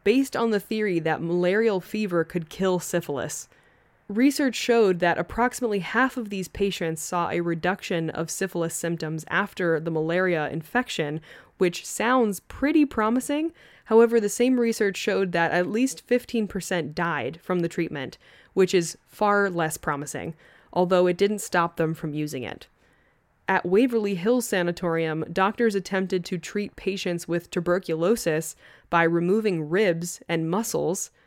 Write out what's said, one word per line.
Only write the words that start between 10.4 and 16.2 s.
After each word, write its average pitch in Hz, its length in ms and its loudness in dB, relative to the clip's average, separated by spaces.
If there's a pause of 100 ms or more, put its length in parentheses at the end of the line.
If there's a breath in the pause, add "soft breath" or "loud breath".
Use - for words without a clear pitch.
infection, 156 720 -4 (360 loud breath)
which 180 280 0
sounds 226 560 0
pretty 302 440 2
promising. 269 680 0 (320 loud breath)
However, 226 340 6
the 208 100 2
same 247 300 2
research 220 380 0
showed 190 340 0
that 170 200 2
at 175 160 2
least 247 340 0
fifteen 240 460 0